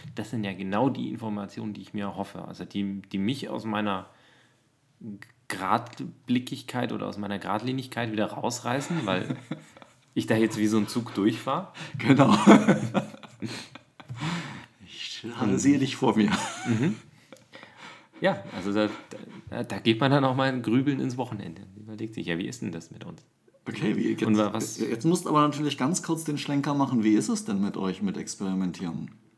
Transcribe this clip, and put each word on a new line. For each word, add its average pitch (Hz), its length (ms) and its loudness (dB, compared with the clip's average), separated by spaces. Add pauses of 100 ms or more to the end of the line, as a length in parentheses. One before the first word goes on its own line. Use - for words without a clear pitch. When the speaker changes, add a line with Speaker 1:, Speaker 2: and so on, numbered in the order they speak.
(160)
Speaker 1:
das 107 160 -10
sind 110 140 -2
ja 98 80 -2
genau 98 380 0
die 117 180 -4
Informationen, 107 680 -8
die 101 60 -12
ich 98 120 -16
mir 101 220 -4
hoffe. 92 300 -10
Also 90 200 -12
die, 98 380 -4
die - 160 -6
mich 117 300 -2
aus 120 160 -6
meiner 104 440 -2 (1400)
Gradblickigkeit 120 1400 -2
oder 101 160 -4
aus 101 100 -8
meiner 101 220 -4
Gradlinigkeit 117 720 -4
wieder 107 140 0
rausreißen, 123 800 -4
weil 92 300 -2 (380)
Speaker 2:
<laughs> - 400 -20
Speaker 1:
ich 120 140 -2
da 113 80 4
jetzt 110 220 4
wie 107 100 4
so 110 100 4
ein 104 80 2
Zug 117 280 -6
durchfahre. 135 580 0 (260)
Speaker 2:
Genau. 127 340 8 (100)
<laughs> - 40 -2 (2500)
Ich - 400 -12 (120)
Speaker 1:
Mhm. 127 200 2
Speaker 2:
sehe 139 200 6
dich - 180 0
vor 113 200 4
mir. 104 140 6 (360)
Speaker 1:
Mhm. 123 300 2 (1300)
Ja, 180 200 2 (140)
also 98 160 -2
da, 104 160 2 (600)
da, 120 140 -4
da 101 140 -8
geht 113 220 2
man 135 100 4
dann 139 140 6
auch 131 100 2
mal 131 280 0
grübeln 131 360 2
ins 131 200 -4
Wochenende 98 440 -8
und 98 200 -18
überlegt 110 320 -10
sich, - 120 -8
ja, 85 120 0
wie 98 80 -4
ist - 160 -10
denn 104 100 -4
das 85 180 -12
mit - 140 -16
uns? - 180 -16 (460)
Speaker 2:
Okay, - 280 -2
wie, - 160 0
jetzt, - 100 -4
Speaker 1:
Und 110 160 4
wa-, 104 160 2
was - 240 -6
Speaker 2:
jetzt 117 260 -2
musst 170 220 2
du - 20 -2
aber 151 140 6
natürlich 147 340 0
ganz 156 260 0
kurz 156 220 -4
den 147 140 -2
Schlenker 143 340 0
machen, 135 320 2
wie 107 100 6
ist 107 140 4
es 110 160 -2
denn 98 160 0
mit 98 160 -2
euch 92 240 -2
mit 98 160 -2
Experimentieren? 92 920 -4 (280)